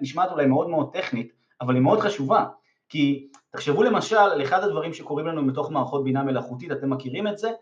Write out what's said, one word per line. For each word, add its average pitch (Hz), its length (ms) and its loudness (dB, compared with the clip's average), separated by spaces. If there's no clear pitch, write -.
נשמעת 160 300 -2
אולי 151 140 0
מאוד 147 240 2
מאוד 151 240 -2
טכנית, 123 400 -6
אבל 127 140 0
היא 127 80 4
מאוד 196 160 6
חשובה, 202 460 0
כי 143 380 0
תחשבו 147 320 2
למשל 214 320 2
על 196 260 6
אחד 180 220 2
הדברים 160 300 -2
שקורים 151 340 -6
לנו 156 200 0
בתוך 139 240 -2
מערכות 139 320 -2
בינה 135 200 0
מלאכותית, 131 480 -4
אתם 135 180 -4
מכירים 131 380 -4
את 202 100 -4
זה? 220 140 -4